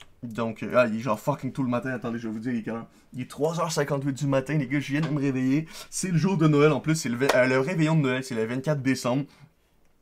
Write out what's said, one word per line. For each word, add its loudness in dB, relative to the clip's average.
Donc, -6
euh, -6
ah, 8
il -2
est -2
genre -2
fucking -4
tôt -2
le 0
matin. -2
Attendez, -4
je -8
vais -6
vous -8
dire, -4
il -2
est -6
quelle -6
heure ? -10
Il -8
est -10
trois -2
heures -2
cinquante-huit -2
du -4
matin, 0
les 0
gars. 0
Je -6
viens 0
de 0
me -2
réveiller. 0
C'est -4
le 2
jour 2
de 4
Noël 6
en -2
plus. 0
C'est -4
le -2
ve-, 2
euh, 6
le 4
réveillon 2
de 4
Noël. 0
C'est -6
le 0
vingt-quatre -2
décembre. 0